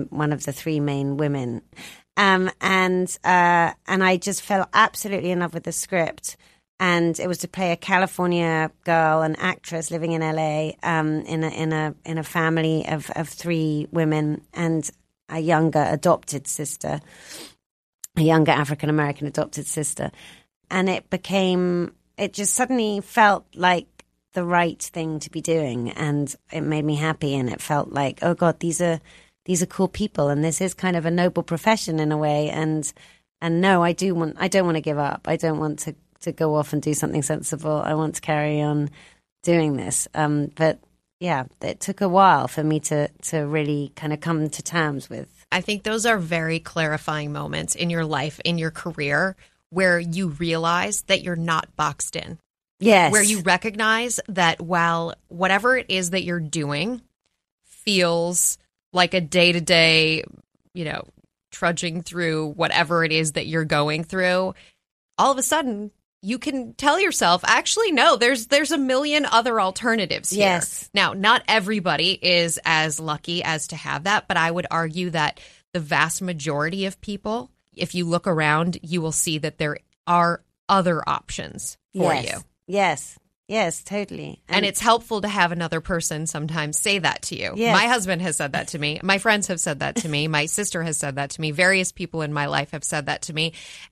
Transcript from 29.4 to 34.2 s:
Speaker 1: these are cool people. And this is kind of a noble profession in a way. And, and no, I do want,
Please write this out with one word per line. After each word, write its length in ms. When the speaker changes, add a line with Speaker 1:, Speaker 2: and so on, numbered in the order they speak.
Speaker 1:
these 160
are 40
cool 220
people. 400
And 160
this 160
is 140
kind 220
of 100
a 40
noble 320
profession 560
in 140
a 40
way. 340
And, 400
and 200
no, 220
I 100
do 220
want, 240